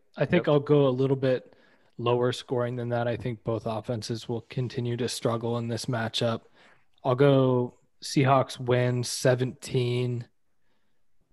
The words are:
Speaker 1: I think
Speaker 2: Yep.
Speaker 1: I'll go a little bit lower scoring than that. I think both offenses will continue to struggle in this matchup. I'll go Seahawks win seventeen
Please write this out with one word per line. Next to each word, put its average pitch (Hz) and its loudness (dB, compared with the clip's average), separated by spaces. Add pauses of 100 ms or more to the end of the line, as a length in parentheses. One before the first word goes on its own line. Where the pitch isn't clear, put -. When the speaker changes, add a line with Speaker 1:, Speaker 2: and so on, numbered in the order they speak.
(160)
Speaker 1:
I 147 0
think 170 2
Speaker 2:
Yep. 156 4
Speaker 1:
I'll 143 6
go 143 4
a 131 4
little 131 0
bit 127 -2 (420)
lower 120 2
scoring 123 -4
than 120 -6
that. 120 -2
I 120 -2
think 117 -8
both 113 -4
offenses 113 -6
will 117 -4
continue 120 -6
to 120 -2
struggle 117 -2
in 117 -6
this 117 -6
matchup. 113 -2 (640)
I'll 131 2
go 131 4 (280)
Seahawks 135 2
win 123 0
seventeen 123 -2 (1080)